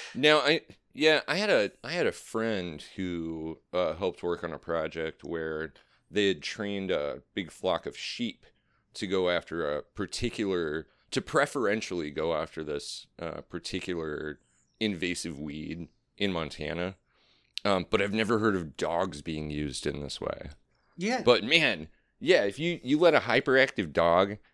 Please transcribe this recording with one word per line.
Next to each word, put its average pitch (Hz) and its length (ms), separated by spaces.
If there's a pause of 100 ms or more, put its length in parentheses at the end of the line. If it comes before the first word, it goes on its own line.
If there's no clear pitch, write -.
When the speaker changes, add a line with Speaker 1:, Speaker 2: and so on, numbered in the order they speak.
(160)
Speaker 1:
Now, 151 220
I, 147 240 (320)
yeah, 151 340
I 151 100
had 208 120
a, 110 220 (120)
I 131 80
had 165 160
a 92 60
friend 101 680 (140)
who, 82 640 (160)
uh, 87 220
helped 92 280
work 87 200
on 82 100
a 73 60
project 80 680
where 80 480 (360)
they 101 200
had 85 120
trained 101 500
a 71 320 (100)
big 87 180
flock 87 340
of - 120
sheep - 480 (480)
to - 140
go 92 220
after 82 460
a 73 60
particular, 90 1080 (220)
to - 120
preferentially 107 920
go 78 240
after 78 280
this, 73 440 (120)
uh, 78 220
particular 78 960 (400)
invasive 87 600
weed 76 500 (280)
in 98 140
Montana. 82 640 (680)
Um, 95 280
but 101 100
I've 101 100
never 110 280
heard 104 160
of 82 200
dogs 82 460
being 76 300
used 73 340
in 71 160
this 71 180
way. - 300 (480)
Speaker 2:
Yeah. 226 260
Speaker 1:
But 117 200
man, 117 460 (300)
yeah, 147 240
if 101 140
you, 165 240
you 139 160
let 165 160
a 139 60
hyperactive 123 760
dog 90 440 (160)